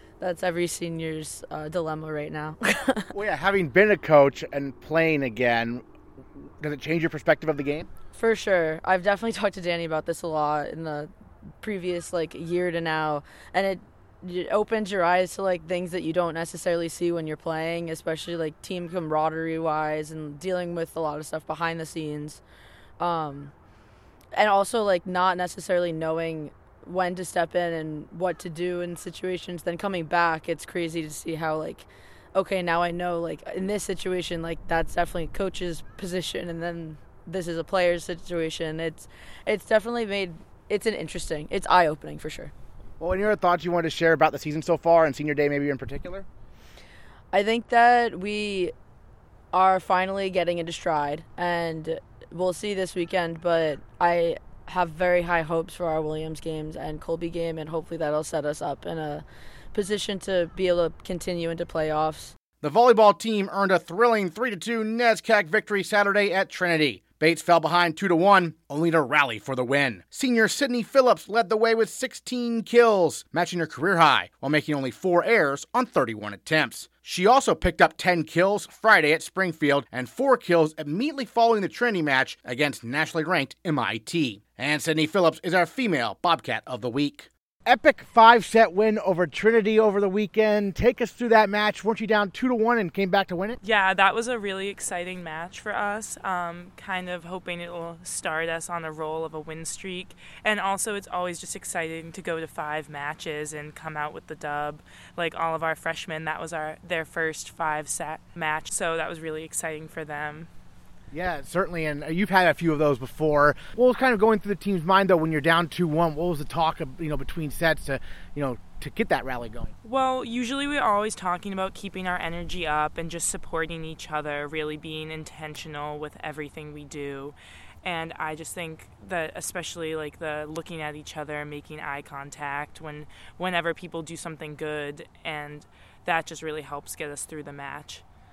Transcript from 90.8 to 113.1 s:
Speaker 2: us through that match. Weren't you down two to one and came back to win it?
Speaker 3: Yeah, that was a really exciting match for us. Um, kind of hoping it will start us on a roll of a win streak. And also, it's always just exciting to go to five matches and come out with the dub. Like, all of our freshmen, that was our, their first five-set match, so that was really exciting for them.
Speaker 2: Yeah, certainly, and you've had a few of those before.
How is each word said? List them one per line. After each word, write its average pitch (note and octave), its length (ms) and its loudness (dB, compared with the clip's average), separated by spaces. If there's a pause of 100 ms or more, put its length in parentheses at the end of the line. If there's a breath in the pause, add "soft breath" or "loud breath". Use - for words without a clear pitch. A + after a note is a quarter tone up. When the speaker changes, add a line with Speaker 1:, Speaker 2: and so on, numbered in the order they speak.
Speaker 2:
us A3+ 100 -2
through A#3+ 200 -4
that G#3+ 180 8
match. G#3 340 0
Weren't G#3 160 0
you G#3+ 80 -4
down G#3 240 4
two - 160 -4
to B3+ 80 2
one A#3 220 4
and G3 160 0
came G3 160 0
back F#3+ 200 2
to F3+ 80 -4
win F#3 120 -2
it? A#3+ 140 -8
Speaker 3:
Yeah, G3 320 4
that F#3+ 200 6
was A#3 140 -2
a B3 100 -2
really G3 300 -4
exciting F3+ 560 -6
match E3 360 -10
for G#3 140 -6
us. G#3 480 -4
Um, F3 540 -6
kind F3+ 320 -6
of F3 160 -8
hoping F3 380 -10
it E3+ 100 -12
will E3+ 300 -10
start E3 480 -4
us E3 180 -6
on E3+ 160 -6
a D#3 80 -8
roll D#3 320 -6
of D#3 80 -10
a D#3 80 -10
win D#3+ 240 -12
streak. F#3 460 -10 (340 loud breath)
And G#3 160 2
also, G3 340 -2
it's G3 140 -8
always F3+ 320 -6
just - 160 -12
exciting E3 560 -8
to F#3 80 -14
go E3 180 -4
to D#3+ 80 -6
five D3+ 440 -8
matches D3+ 640 -8
and D3+ 200 -12
come D#3 220 -12
out D3+ 160 -6
with - 140 -16
the D#3+ 100 -12
dub. D3 460 -6 (340 loud breath)
Like, E3+ 180 -4
all E3 200 -2
of D#3+ 80 -6
our D#3+ 120 0
freshmen, D#3+ 520 -8
that D#3 160 -4
was E3 100 -10
our, D#3 240 -8 (100)
their E3 200 -2
first D#3+ 420 -4
five-set D#3 720 -4 (140)
match, D#3 380 -4
so E3 260 -2
that D#3 100 -4
was E3 120 -10
really D#3+ 220 -8
exciting D#3+ 460 -8
for D#3+ 160 -10
them. D3+ 440 -10 (640)
Speaker 2:
Yeah, D#3+ 300 -4
certainly, E3 440 -2
and D3 260 -4
you've F3+ 180 0
had F#3 180 6
a D3 60 6
few E3 180 2
of D3 80 0
those D3 180 4
before. D3 560 4 (220 loud breath)